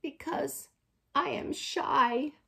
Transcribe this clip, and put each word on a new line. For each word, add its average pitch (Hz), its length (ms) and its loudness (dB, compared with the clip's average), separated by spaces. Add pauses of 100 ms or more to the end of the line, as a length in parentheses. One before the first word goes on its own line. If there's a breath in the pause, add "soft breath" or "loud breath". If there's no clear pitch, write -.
Because - 680 -4 (460)
I 320 140 2
am - 240 -4
shy. 247 760 2 (160)